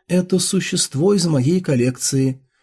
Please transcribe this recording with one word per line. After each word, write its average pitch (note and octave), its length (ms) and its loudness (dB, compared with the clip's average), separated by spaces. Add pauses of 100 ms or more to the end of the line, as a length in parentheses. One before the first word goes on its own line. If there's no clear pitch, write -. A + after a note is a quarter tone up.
это F3+ 300 0
существо E3 760 -2
из F3 140 2
моей D#3 340 2
коллекции. C3 800 0 (220)